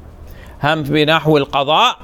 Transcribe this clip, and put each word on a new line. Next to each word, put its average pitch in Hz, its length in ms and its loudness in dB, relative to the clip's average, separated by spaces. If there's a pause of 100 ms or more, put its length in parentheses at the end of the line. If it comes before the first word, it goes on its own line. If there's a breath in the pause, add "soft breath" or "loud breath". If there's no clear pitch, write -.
(640 loud breath)
هم 156 200 0
بنحو 151 540 2
القضاء 147 680 0